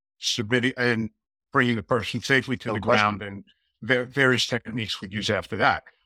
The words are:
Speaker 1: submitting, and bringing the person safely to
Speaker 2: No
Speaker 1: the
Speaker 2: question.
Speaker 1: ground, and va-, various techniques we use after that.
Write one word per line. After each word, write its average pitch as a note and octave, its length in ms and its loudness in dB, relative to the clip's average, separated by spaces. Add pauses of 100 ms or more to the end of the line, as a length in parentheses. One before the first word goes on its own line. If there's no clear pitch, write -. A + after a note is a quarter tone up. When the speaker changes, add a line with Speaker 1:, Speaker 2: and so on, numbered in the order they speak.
(200)
Speaker 1:
submitting, B2 560 0
and A#2 340 0 (440)
bringing B2 220 4
the G#2 80 -4
person A#2 380 -2
safely C3 360 2
to A#2+ 120 -8
Speaker 2:
No A2+ 60 -2
Speaker 1:
the G#2 40 -2
Speaker 2:
question. G#2 380 2
Speaker 1:
ground, G2 40 -12
and G2+ 220 -12 (380)
va-, B2 240 0
various B2+ 420 2
techniques A2+ 540 -6
we G#2+ 80 -10
use G2+ 200 -4
after G2 280 -2
that. G2+ 260 2 (220)